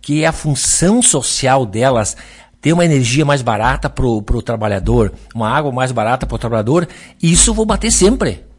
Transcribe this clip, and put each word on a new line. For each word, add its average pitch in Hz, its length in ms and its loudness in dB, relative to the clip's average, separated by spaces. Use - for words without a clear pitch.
que 151 220 -2
é - 20 4
a 160 60 2
função 165 680 0
social 131 640 0
delas, 113 520 0
ter 147 120 0
uma 175 120 2
energia 139 400 2
mais 143 180 0
barata 117 460 0
pro, 120 340 -2
pro 110 200 -2
trabalhador, 107 720 0
uma 113 140 -2
água 143 220 0
mais 127 220 -2
barata 117 340 -2
pro 117 120 -6
trabalhador, 120 500 0
isso 170 280 2
eu 220 40 0
vou 220 100 0
bater 214 280 -2
sempre. 185 520 2